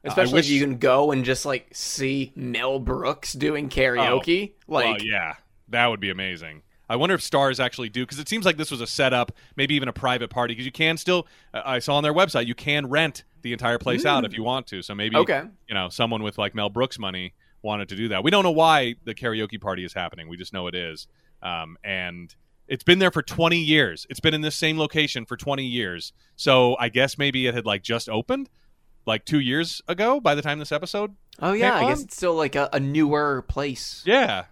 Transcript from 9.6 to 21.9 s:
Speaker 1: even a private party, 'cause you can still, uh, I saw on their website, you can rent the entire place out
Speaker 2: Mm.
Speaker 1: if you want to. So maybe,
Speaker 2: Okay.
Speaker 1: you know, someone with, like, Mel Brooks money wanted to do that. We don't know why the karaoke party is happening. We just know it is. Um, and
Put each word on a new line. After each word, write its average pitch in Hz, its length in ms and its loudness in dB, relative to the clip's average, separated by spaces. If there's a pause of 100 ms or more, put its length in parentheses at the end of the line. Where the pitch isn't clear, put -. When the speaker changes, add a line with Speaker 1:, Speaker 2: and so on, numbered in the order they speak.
Speaker 1:
even 135 140 0
a 117 40 -6
private 123 380 -2
party, 120 240 -2
'cause 123 100 -10
you 131 60 -8
can 160 260 0
still, 180 300 0 (260)
uh, 113 120 -6
I 127 160 -2
saw 143 160 0
on 147 80 2
their 151 100 2
website, 151 320 2
you 120 80 -4
can 147 340 -2
rent 151 360 0 (180)
the 120 100 -6
entire 120 260 0
place 170 280 -2
out 139 160 4
Speaker 2:
Mm. 110 60 -2
Speaker 1:
if 98 60 -10
you 110 100 -6
want 120 240 -2
to. 92 140 -10
So 104 120 -10
maybe, 110 220 0
Speaker 2:
Okay. 151 260 4 (260)
Speaker 1:
you 110 60 -8
know, 95 140 -2
someone 117 340 -2
with, 104 160 -4
like, 104 160 -2
Mel 104 160 -2
Brooks 120 300 -2
money 92 340 -8 (280)
wanted 104 260 -4
to 98 80 -10
do 113 120 -4
that. 98 140 0
We 151 80 4
don't 196 140 6
know 175 80 4
why 151 420 4 (100)
the 113 120 -8
karaoke 110 440 -4
party 92 240 -6
is 87 100 -12
happening. 85 340 -8
We 87 80 -12
just 90 160 -14
know 90 160 -6
it 87 80 -6
is. 82 320 -8 (340)
Um, 82 400 -8
and 90 500 -8 (360)